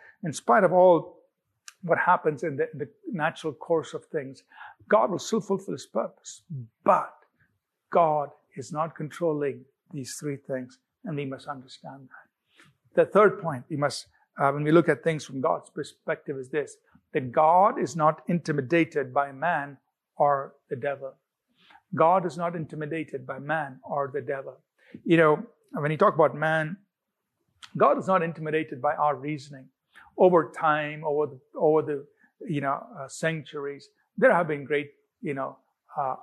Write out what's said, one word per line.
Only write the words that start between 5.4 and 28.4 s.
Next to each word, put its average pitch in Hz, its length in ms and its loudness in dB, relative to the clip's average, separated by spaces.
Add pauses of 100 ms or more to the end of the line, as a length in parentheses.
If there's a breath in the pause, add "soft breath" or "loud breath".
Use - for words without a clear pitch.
his 135 120 -12
purpose. - 560 -10 (420)
But - 300 2 (800)
God 151 380 2 (260)
is 131 160 -12
not 156 240 -4
controlling 143 720 -4 (280)
these 135 220 -12
three 147 220 -8
things, 127 420 -10 (240)
and 170 120 -8
we 143 100 -6
must 131 220 -12
understand 135 600 -16
that. - 960 -4
The 170 60 -12
third 202 280 6
point, 151 300 -8
we 156 80 -6
must, 139 300 -4 (320)
uh, 139 120 2
when 147 120 -4
we 151 80 2
look 165 180 6
at 151 140 -2
things 160 220 -2
from 135 160 -8
God's 156 280 -2
perspective, - 680 -8
is 131 120 -12
this, 143 280 -6 (360 soft breath)
that 131 180 -2
God 180 480 6
is 160 160 -4
not 156 320 2
intimidated 156 840 0
by 139 180 0
man 143 460 -4 (380)
or 143 400 0 (160)
the - 40 -4
devil. 135 380 -8 (800 soft breath)
God 170 320 4
is 151 100 -6
not 170 200 -6
intimidated 151 720 -8
by 135 100 -12
man 139 460 -4
or 139 280 -4
the 143 100 -6
devil. 135 360 -8 (460 loud breath)
You 165 140 4
know, 160 280 4 (280)
when 156 180 -4
you 156 60 -2
talk 180 180 4
about 143 200 4
man, 156 420 -2 (1000)
God 262 220 4
is 175 80 -6
not 185 160 2
intimidated 156 580 -4